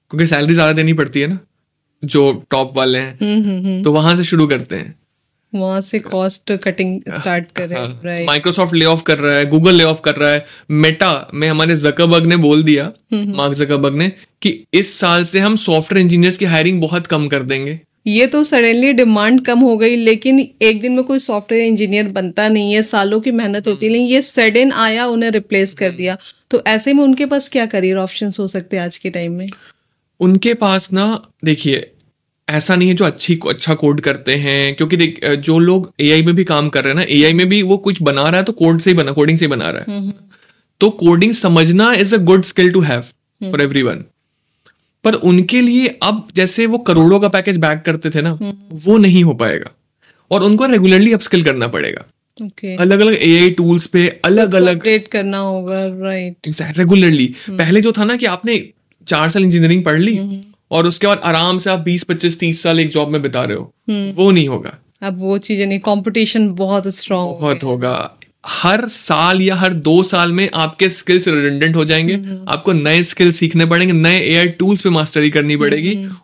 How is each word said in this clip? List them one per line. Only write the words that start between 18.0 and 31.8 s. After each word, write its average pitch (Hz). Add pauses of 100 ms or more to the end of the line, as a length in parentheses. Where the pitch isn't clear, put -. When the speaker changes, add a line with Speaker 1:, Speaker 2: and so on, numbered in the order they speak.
Speaker 2:
ये 226
तो 294
suddenly 254
demand 233
कम 240
हो 240
गई, 233
लेकिन 233 (120)
एक 220
दिन 247
में 254
कोई 269
software 226
engineer 208
बनता 196
नहीं 208
है, 220
सालों 214
की 247
मेहनत 208
होती 214
है, 220
Speaker 1:
हम्म। 233
Speaker 2:
लेकिन 247
ये 277
sudden 247
आया, 226
उन्हें 226
replace 196
कर 196
Speaker 1:
हम्म। 175
Speaker 2:
दिया। 185 (320)
तो -
ऐसे 220
में 285
उनके 269
पास 277
क्या 240
career 190
options 190
हो 196
सकते 185
हैं 175
आज 175
के 185
time 175
में? 180 (720)
Speaker 1:
उनके 190
पास 190
ना, 214 (180)
देखिए, 147 (580)